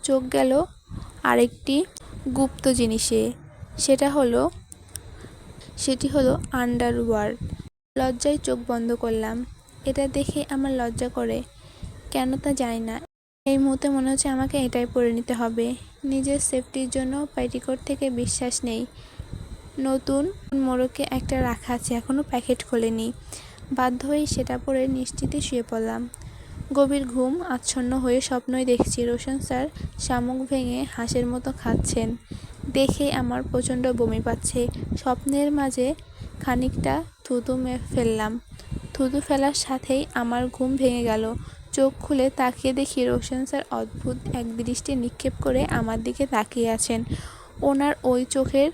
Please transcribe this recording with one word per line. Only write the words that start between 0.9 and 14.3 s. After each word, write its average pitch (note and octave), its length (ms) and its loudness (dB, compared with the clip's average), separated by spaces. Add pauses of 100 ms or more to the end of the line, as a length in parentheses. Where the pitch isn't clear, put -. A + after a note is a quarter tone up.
আরেকটি A#3+ 520 4 (580)
গুপ্ত C4+ 340 0
জিনিসে, A3+ 540 4 (560)
সেটা C#4 320 6
হলো, B3+ 320 4 (1400)
সেটি C4 300 0
হলো C4 260 6 (180)
আন্ডারওয়্যার। A#3+ 800 2 (680)
লজ্জায় C4 420 2
চোখ B3+ 300 0
বন্ধ A#3 260 0
করলাম। A3+ 440 -2 (480)
এটা C#4 220 0
দেখে C#4 320 0 (100)
আমার C4+ 220 0
লজ্জা B3 380 -2
করে, A#3 280 -2 (760)
কেন C4 260 2
তা C#4+ 160 0
জানি A#3 280 0
না। A3+ 140 -6 (500)
এই C#4 120 4
মুহূর্তে C4+ 320 4
মনে C4 200 2
হচ্ছে C4+ 200 2
আমাকে C4+ 300 0